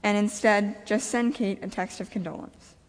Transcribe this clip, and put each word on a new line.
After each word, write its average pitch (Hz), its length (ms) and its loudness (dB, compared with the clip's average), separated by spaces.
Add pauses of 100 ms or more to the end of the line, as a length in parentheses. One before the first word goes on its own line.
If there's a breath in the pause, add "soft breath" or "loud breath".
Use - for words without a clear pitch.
and 208 140 4
instead 208 680 2
just - 240 0
send 240 240 2
Kate 196 280 -2
a 196 60 -6
text - 320 -6
of 185 100 -8
condolence. - 640 -8 (140)